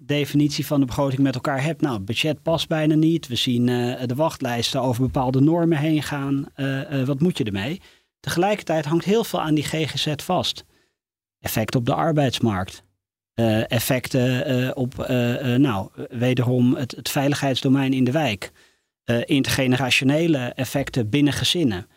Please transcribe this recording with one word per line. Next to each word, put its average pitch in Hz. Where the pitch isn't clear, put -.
definitie 143
van 143
de 135
begroting 135
met 135
elkaar 135
hebt. 160
Nou, 139
het 98
budget 135
past -
bijna 156
niet. 160
We 123
zien, 120
eh, 123
de 120
wachtlijsten 127
over 123
bepaalde 131
normen 165
heen 151
gaan. 139
Eh, 135
eh, 127
wat 139
moet 175
je 135
ermee? 107
Tegelijkertijd 165
hangt 165
heel 214
veel -
aan 156
die 147
G -
G -
Z 151
vast. 160
Effect -
op 120
de 139
arbeidsmarkt. 135
Eh, 113
effecten, 127
eh, 127
op, 127
eh, 120
eh, 123
nou, 107
wederom 123
het, 127
het -
veiligheidsdomein 135
in 131
de 120
wijk. 135
Eh, 117
intergenerationele 135
effecten 127
binnen 143
gezinnen. 120